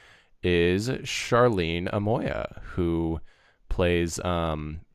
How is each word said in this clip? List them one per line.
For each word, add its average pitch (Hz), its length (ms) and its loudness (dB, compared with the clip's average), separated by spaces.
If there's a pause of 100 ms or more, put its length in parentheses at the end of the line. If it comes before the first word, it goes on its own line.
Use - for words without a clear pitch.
(420)
is 90 460 4
Charlene 104 1040 0
Amoya, - 720 -2
who 82 580 -2 (480)
plays, 87 560 2
um, 80 560 -2 (140)